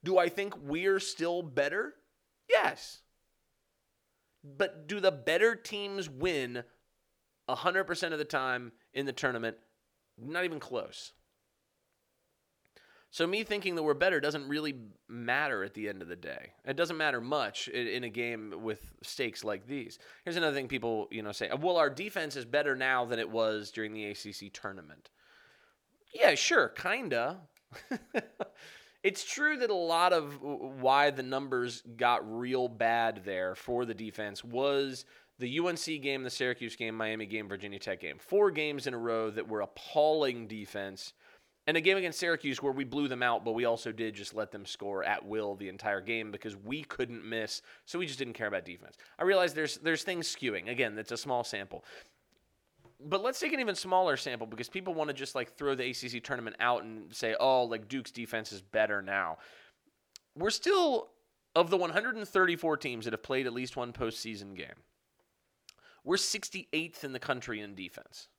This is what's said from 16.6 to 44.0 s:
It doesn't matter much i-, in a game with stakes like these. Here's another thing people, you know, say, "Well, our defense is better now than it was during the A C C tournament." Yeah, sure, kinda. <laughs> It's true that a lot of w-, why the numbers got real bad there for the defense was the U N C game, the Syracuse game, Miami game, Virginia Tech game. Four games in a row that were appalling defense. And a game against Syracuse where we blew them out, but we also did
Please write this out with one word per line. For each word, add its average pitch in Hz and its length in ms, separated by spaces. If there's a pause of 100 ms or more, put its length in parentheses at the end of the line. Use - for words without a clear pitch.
It 135 120
doesn't 170 200
matter 143 240
much 123 520
i-, - 40
in 120 280
a 120 40
game 110 540
with 107 400
stakes - 420
like 104 220
these. 135 320 (260)
Here's 170 120
another 156 200
thing 131 100
people, 113 440
you 110 120
know, 104 100
say, 101 180 (100)
"Well, 175 160
our 151 140
defense 156 460
is 120 100
better 143 280
now 131 300
than 117 140
it 107 100
was 110 420
during 107 220
the 107 140
A 104 80
C 104 180
C 101 160
tournament." 80 600 (1040)
Yeah, - 220
sure, 185 340
kinda. 180 760
<laughs> - 60 (1500)
It's 196 220
true 302 320
that 247 140
a 202 40
lot 175 380
of 147 220
w-, 135 440
why 139 320
the 131 140
numbers 127 580 (140)
got 117 420
real 127 300
bad 113 560
there 92 320
for 123 280
the 113 100
defense 104 500
was 131 600 (360)
the 123 80
U 160 180
N 175 100
C 160 220
game, 135 240
the 127 80
Syracuse 123 460
game, 113 180
Miami 110 320
game, 107 220
Virginia 98 320
Tech 95 200
game. 76 200
Four 202 320
games 147 340
in 127 80
a 117 40
row 113 320
that 107 180
were 107 120
appalling 143 840
defense. 98 680 (540)
And 156 80
a 165 40
game 190 160
against 180 220
Syracuse 156 420
where 139 120
we 139 100
blew 139 240
them 127 160
out, 117 220
but 113 80
we 120 140
also 117 260
did 110 220